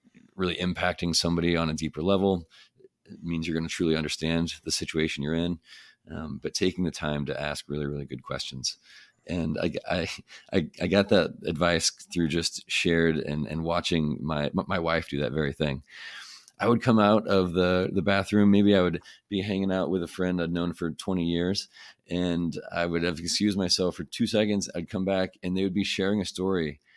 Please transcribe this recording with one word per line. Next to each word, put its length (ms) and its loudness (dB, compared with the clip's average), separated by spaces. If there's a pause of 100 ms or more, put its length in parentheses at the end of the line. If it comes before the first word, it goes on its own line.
(360)
really 200 -2
impacting 600 0
somebody 400 2
on 140 0
a 40 -2
deeper 280 -6
level. 460 2 (580)
It 180 -20
means 240 -4
you're 100 -2
gonna 120 -2
truly 260 2
understand 600 0 (100)
the 60 -4
situation 520 -2
you're 100 -2
in, 260 -2 (520)
um, 320 -10
but 100 -6
taking 300 0
the 80 0
time 360 -4
to 140 -6
ask 280 -6
really, 160 -4
really 200 -6
good 180 -12
questions. 540 -8 (500)
And 320 -2
I, 140 -2 (160)
I, 180 -2 (460)
I, 140 2 (160)
I 40 0
got 220 4
that 220 4 (160)
advice 420 2
through 380 -2
just 420 -4
shared 480 4
and, 300 -4
and 160 -4
watching 580 0
my, 320 -2
my 240 -2
wife 320 0
do 120 -4
that 100 -2
very 200 -2
thing. 300 -2 (800)
I 100 2
would 140 2
come 160 6
out 280 6
of 260 2
the, 380 2
the 120 0
bathroom. 480 4
Maybe 240 6
I 60 6
would 200 2 (260)
be 140 -2
hanging 300 -2
out 180 0
with 140 0
a 40 -6
friend 320 -2
I'd 140 -2
known 200 -2
for 180 -4
twenty 340 -2
years, 420 0 (420)
and 480 -2 (140)
I 140 -2
would 180 0
have 160 -2
excused 380 0
myself 380 0
for 100 -8
two 200 -2
seconds. 480 0
I'd 160 -8
come 140 -4
back, 300 0 (100)
and 140 -2
they 60 2
would 100 0
be 100 0
sharing 380 0
a 40 -2
story 540 -2 (180)